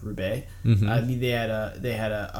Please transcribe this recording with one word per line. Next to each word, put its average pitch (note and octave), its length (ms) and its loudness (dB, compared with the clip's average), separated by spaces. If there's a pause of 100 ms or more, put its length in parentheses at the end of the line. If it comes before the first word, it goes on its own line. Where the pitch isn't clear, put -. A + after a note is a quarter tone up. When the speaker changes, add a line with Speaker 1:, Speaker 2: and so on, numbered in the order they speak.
Speaker 1:
Roubaix. G#2 440 -4 (200)
Speaker 2:
Mm-hmm. G#2+ 240 6
Speaker 1:
I A#2 100 4
mean, B2 220 0
they B2 80 2
had A#2 200 0
a, G#2+ 280 -4
they A#2+ 160 -2
had A2 180 -2
a, G#2 180 -4 (100)